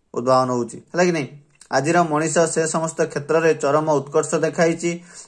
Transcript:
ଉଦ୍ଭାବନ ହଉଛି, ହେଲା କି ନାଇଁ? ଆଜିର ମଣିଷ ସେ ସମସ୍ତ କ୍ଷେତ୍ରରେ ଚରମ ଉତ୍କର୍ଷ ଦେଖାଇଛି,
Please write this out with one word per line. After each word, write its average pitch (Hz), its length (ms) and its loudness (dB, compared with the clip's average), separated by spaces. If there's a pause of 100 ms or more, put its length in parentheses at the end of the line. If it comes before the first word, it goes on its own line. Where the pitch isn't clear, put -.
(140)
ଉଦ୍ଭାବନ 127 360 2
ହଉଛି, 120 280 -4
ହେଲା - 260 -2
କି 180 80 2
ନାଇଁ? 143 300 -6 (300)
ଆଜିର 147 320 2
ମଣିଷ 151 300 -2 (180)
ସେ 160 140 -2
ସମସ୍ତ 160 400 -4
କ୍ଷେତ୍ରରେ 160 480 0
ଚରମ 147 360 0
ଉତ୍କର୍ଷ 147 440 0
ଦେଖାଇଛି, 165 560 0 (380)